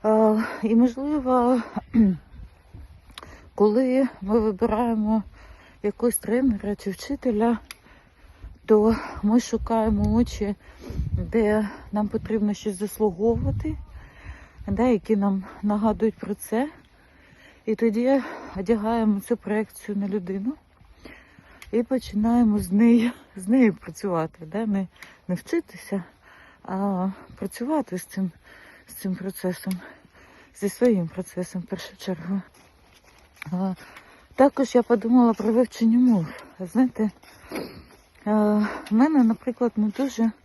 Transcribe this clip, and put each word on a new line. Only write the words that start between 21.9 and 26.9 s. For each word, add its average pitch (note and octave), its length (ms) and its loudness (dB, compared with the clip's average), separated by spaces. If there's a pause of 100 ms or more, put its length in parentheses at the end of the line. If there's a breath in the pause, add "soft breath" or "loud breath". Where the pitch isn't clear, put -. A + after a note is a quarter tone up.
з F3+ 120 -6
нею, A#3 400 6 (240 loud breath)
з F#3 120 -12
нею A3+ 260 4
працювати, E3 720 -6
да? G3 200 -6
Не, G3 220 -2 (400 loud breath)
не F3+ 80 -2
вчитися, - 680 -6 (600 soft breath)
а F#3+ 460 -2 (260 loud breath)